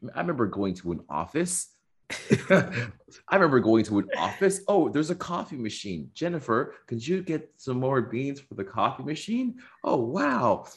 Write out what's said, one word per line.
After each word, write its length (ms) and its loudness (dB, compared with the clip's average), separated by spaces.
I 60 -4
remember 260 0
going 280 -2
to 180 -6
an 160 -6
office. 640 -4
<laughs> 400 0
I 840 0
remember 240 6
going 240 6
to 160 2
an 160 -2
office. 520 0
"Oh, 200 4
there's 220 0
a 40 0
coffee 420 -8
machine. 560 -8
Jennifer, 600 -2
could 200 -6
you 160 0
get 340 -6
some 220 -6
more 240 2
beans 380 -4
for 140 -18
the 100 -6
coffee 400 -2
machine? 560 -4
Oh, 120 2
wow. 720 0